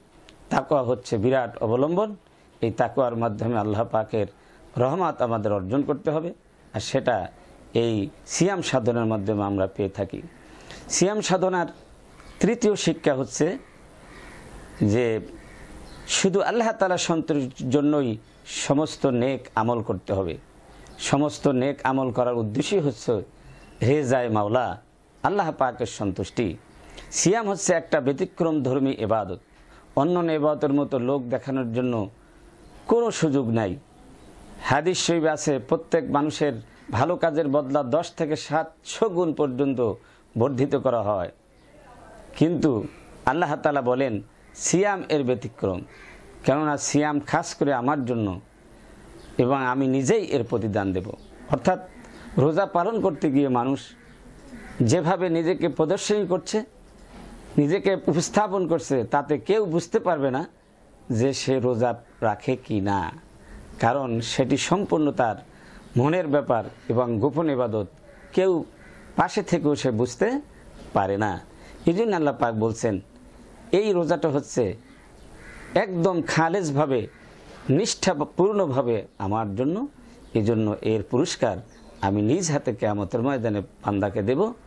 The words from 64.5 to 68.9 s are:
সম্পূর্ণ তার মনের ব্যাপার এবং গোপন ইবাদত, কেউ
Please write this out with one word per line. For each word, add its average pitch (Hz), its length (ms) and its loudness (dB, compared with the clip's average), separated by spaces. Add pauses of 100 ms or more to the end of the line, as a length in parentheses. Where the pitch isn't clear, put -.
সম্পূর্ণ 165 560 0
তার 113 240 0 (600)
মনের 160 300 2
ব্যাপার 127 380 0 (240)
এবং 120 300 0
গোপন 147 320 0
ইবাদত, 113 360 0 (460)
কেউ 185 320 2 (520)